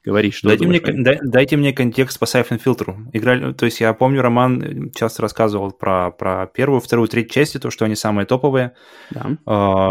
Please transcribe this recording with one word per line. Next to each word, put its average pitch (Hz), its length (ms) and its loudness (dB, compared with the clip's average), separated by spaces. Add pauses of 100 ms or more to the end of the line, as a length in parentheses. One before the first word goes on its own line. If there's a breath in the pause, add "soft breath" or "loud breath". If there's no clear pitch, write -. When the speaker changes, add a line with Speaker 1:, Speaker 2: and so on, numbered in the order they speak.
Speaker 1:
говори, 104 260 2
что - 160 -8
Speaker 2:
Дайте 110 160 4
Speaker 1:
ты 170 60 2
Speaker 2:
мне 175 100 4
Speaker 1:
думаешь? - 160 -2
Speaker 2:
кон-, 131 80 -2
дай-, 135 180 2
дайте 135 360 2
мне 143 160 2
контекст 127 480 -2
по - 60 0
Siphon 120 380 0
Filter. 107 300 0 (180)
Игра, 127 400 0
то - 140 -2
есть - 140 -4
я 113 140 4
помню, 131 280 2
Роман, 123 400 2
э, - 320 -10
часто - 280 -4
рассказывал 104 500 0
про, 92 400 -2
про 92 340 -4
первую, 131 340 0
вторую, 117 280 0
третью 117 240 -4
части, 139 260 0
то, 123 120 -6
что - 140 -4
они 107 120 -2
самые 104 280 -2
топовые. 131 500 0 (360 loud breath)
Speaker 1:
Да. 123 340 -6
Speaker 2:
А, 98 460 2